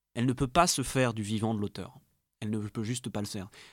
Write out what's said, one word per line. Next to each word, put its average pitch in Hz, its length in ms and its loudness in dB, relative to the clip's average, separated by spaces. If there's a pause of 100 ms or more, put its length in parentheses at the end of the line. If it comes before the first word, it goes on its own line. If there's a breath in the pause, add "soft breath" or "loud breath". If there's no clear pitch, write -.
(140)
Elle 117 100 0
ne 131 80 4
peut 131 140 0
pas 170 200 4
se 147 160 0
faire 127 300 2
du 110 100 -4
vivant 110 300 0
de 107 80 0
l'auteur. - 380 -8 (420)
Elle 107 100 -4
ne 107 80 0
peut 104 260 -4
juste 117 260 -4
pas 104 100 -6
le 104 60 -4
faire. 98 240 -8 (220 loud breath)